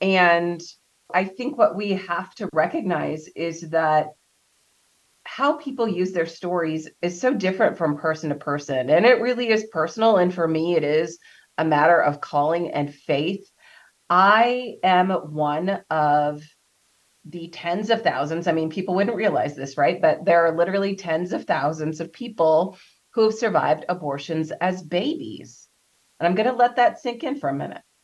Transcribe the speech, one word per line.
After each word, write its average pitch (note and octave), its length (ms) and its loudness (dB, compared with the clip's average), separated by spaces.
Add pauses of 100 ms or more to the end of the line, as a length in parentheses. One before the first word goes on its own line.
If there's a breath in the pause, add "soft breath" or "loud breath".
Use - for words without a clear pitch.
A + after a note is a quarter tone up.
And F3 580 4 (540)
I F#3 120 2
think A#3+ 300 -8
what G#3+ 200 4
we G3+ 160 -4
have F3+ 440 -4
to G3+ 160 -8
recognize D#3 840 -2
is E3 340 -6
that D#3 380 2 (1160)
how D4 340 -2
people A#3+ 300 -4
use F#3 260 -2
their E3 120 0
stories E3 640 -4 (140)
is F3 180 -4
so B3+ 140 2
different F#3+ 420 0
from D3 180 0
person D#3 340 -4
to C#3+ 60 -4
person. C#3+ 540 -4
And F3 160 6
it B3 160 6
really A#3+ 280 -2
is A3 220 2
personal. G#3 460 2
And F3+ 160 2
for F3 140 0
me, D#3+ 280 0
it D3+ 80 2
is D#3 360 0 (400 soft breath)
a D#3 40 2
matter D#3+ 380 4
of D3 200 0
calling D#3 500 -2
and C#3+ 220 -4
faith. D#3+ 540 -4 (600 soft breath)
I A3+ 760 4
am F#3 280 4
one D3+ 800 -2
of D3 500 2 (840)
the E3 260 -14
tens F#3 420 -4
of A3+ 100 2
thousands. D#3 460 -2
I E3+ 40 0
mean, D#3+ 200 -2
people F3+ 240 -4
wouldn't G3+ 200 0
realize D3+ 400 0
this, C#3 220 -10
right? E3+ 240 2
But - 240 2
there E3+ 220 6
are D#3+ 100 0
literally G3 380 0
tens F3 380 -4
of - 120 -6
thousands D#3 560 -4
of D#3+ 100 -8
people E3+ 680 0 (340 loud breath)
who A#3 120 0
have G#3+ 100 0
survived D#3 520 0
abortions D#3 640 -4
as F#3 320 -4
babies. D#3+ 880 -6 (500)
And D#3+ 60 -2
I'm F3 80 2
gonna A3+ 220 0
let A#3+ 220 2
that A#3+ 220 2
sink A#3+ 240 -8
in C#4+ 120 -4
for C4+ 120 -4
a C#3 60 -2
minute, C#3+ 300 -8 (200)